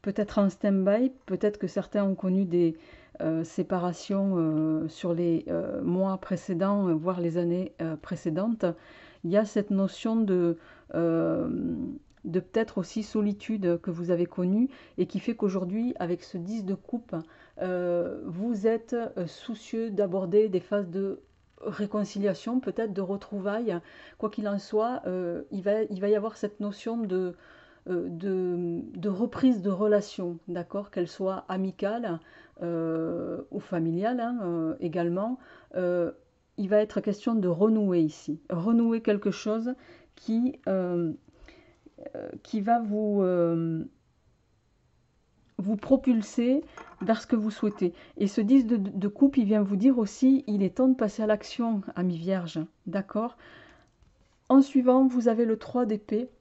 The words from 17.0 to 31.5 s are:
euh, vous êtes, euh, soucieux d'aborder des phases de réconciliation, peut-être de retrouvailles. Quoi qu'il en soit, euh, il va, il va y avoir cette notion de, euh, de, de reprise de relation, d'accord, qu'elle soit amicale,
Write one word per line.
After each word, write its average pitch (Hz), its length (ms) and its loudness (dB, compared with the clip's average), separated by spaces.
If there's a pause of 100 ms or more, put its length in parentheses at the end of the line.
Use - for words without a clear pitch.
euh, 180 640 -2
vous 202 420 -2
êtes, 226 260 0
euh, 233 340 -4
soucieux 226 640 -8
d'aborder 196 600 2
des 185 100 0
phases 202 300 -4
de 196 320 -6 (420)
réconciliation, 208 960 -2
peut-être 226 340 -4
de 190 80 -4
retrouvailles. 202 760 -4 (380)
Quoi 214 140 -4
qu'il 208 160 -6
en 202 100 -2
soit, 220 480 -2
euh, 180 460 -4
il 196 100 -6
va, 208 220 2
il 202 180 -4
va 202 80 2
y 214 60 8
avoir 214 220 -2
cette 208 220 -6
notion 208 380 -6
de, 185 380 -2 (520)
euh, 175 220 -2
de, 175 720 -2 (160)
de 180 120 -2
reprise 240 520 2
de 190 80 0
relation, 196 760 0
d'accord, 180 420 -6
qu'elle 175 180 -4
soit 190 420 -4
amicale, 190 680 -4 (440)